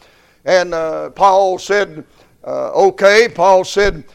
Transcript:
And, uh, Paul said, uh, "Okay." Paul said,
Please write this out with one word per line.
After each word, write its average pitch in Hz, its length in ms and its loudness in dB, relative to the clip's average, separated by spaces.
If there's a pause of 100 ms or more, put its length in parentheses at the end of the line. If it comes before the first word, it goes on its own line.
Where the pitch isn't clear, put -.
(460)
And, 175 280 0
uh, 156 360 -6
Paul 190 500 0
said, 185 460 -4 (420)
uh, 131 240 -8
"Okay." 196 560 2
Paul 185 380 2
said, 190 500 -4